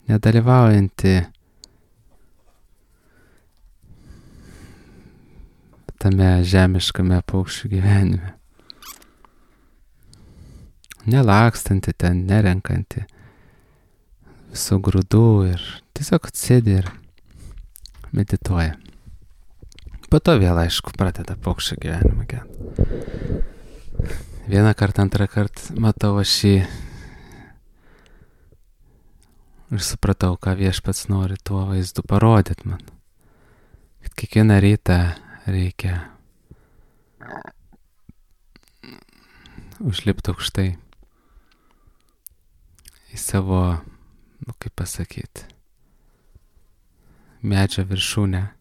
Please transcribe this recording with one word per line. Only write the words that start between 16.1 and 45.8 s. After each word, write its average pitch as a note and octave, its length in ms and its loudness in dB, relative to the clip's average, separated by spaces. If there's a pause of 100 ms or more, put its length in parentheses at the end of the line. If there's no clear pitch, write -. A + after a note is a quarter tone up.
sėdi A2 480 2
ir F#2 140 -4 (1200)
medituoja. F2+ 640 -2 (1300)
Po D#3 180 4
to E3 160 4
vėl, F2+ 160 4
aišku, - 400 -2
pradeda F#2 400 -4
paukščių - 460 -6
gyvenimą F2+ 480 -2
gyvent. - 1300 -6 (880)
Vieną G#2 320 2
kartą, G2+ 280 0
antrą G2 240 0
kartą - 480 -6
matau G#2+ 460 0
aš - 120 0 (120)
jį G2+ 100 6 (3250)
ir F#2+ 80 -4
supratau, F#2 560 -2
ką F#2+ 160 -2
Viešpats F#2+ 560 -2
nori F#2+ 240 -2
tuo F#2+ 320 -4
vaizdu F#2+ 400 -4
parodyt G#2+ 560 2
man. F2+ 200 -10 (1200)
Kad - 100 -10
kiekvieną G#2+ 480 4
rytą G2 360 2 (520)
reikia F#2 480 -4 (3750)
užlipt G2+ 480 -4
aukštai F#2 460 -4 (2250)
į - 80 -16
savo, F#2+ 440 -2 (760)
nu, - 220 -16
kaip - 180 -14
pasakyt, - 720 -12 (1900)